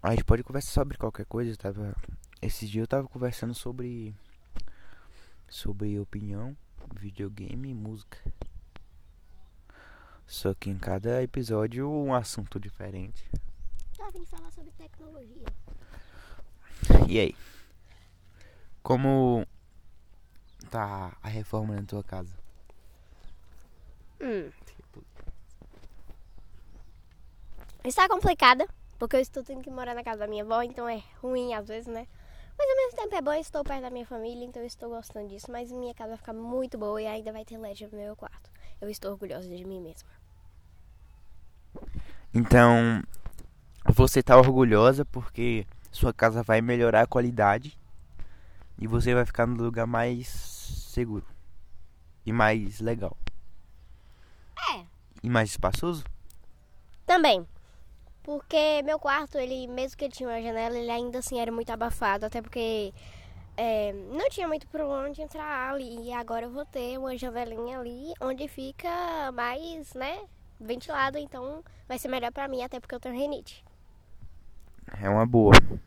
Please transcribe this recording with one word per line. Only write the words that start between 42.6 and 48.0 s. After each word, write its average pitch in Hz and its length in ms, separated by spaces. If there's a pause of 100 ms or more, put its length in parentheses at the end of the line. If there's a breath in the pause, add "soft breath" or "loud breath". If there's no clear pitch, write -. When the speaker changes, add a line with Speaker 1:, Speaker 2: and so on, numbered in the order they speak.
Speaker 1:
você - 360
tá 127 160
orgulhosa 131 680
porque 117 600 (260)
sua 117 220
casa 113 300
vai 113 180
melhorar 117 400
a 120 60
qualidade 120 680 (1040 soft breath)